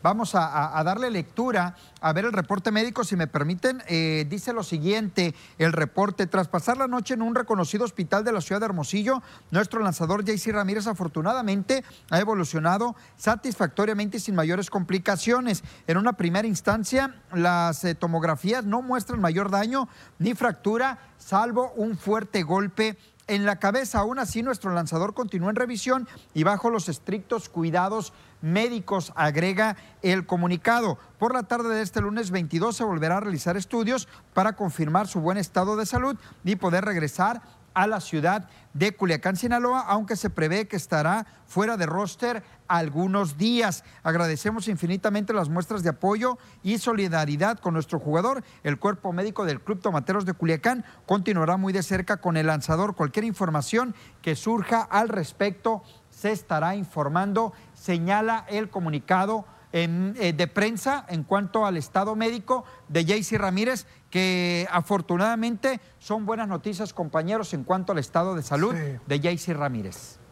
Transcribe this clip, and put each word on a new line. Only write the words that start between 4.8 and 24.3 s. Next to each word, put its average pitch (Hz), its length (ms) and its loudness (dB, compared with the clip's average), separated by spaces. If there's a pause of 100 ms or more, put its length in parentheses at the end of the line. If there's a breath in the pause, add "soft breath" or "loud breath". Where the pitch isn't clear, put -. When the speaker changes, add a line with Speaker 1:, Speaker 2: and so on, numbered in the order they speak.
Speaker 1:
el 160 160 4
reporte: 185 540 0
"Tras 185 200 2
pasar 233 300 0
la 269 100 0
noche 247 280 -2
en 226 80 -2
un 233 100 0
reconocido 214 500 0
hospital 202 400 0
de 240 80 0
la 208 80 0
ciudad 190 220 -2
de 226 60 -2
Hermosillo, 202 560 0 (260 loud breath)
nuestro 202 320 0
lanzador 185 400 0
J 208 160 0
C 220 140 -2
Ramírez 202 340 0
afortunadamente 202 1000 0 (280 loud breath)
ha 165 80 4
evolucionado 196 760 0 (220 loud breath)
satisfactoriamente 214 1000 0
y - 20 -4
sin 190 160 -2
mayores 175 340 0
complicaciones. 196 920 0 (240 loud breath)
En 165 100 2
una 226 160 2
primera 185 340 0
instancia, 226 680 0 (180)
las, 170 500 2
eh, 170 120 0
tomografías 170 680 0
no 220 200 0
muestran 247 360 -2
mayor 185 300 2
daño 226 400 0 (300 loud breath)
ni 214 160 2
fractura, 233 640 0 (180 loud breath)
salvo 240 580 0
un 220 220 -2
fuerte 202 460 -2
golpe 196 540 0 (280 soft breath)
en 202 200 0
la 202 120 2
cabeza. 220 420 0
Aún 240 200 0
así, 226 240 -2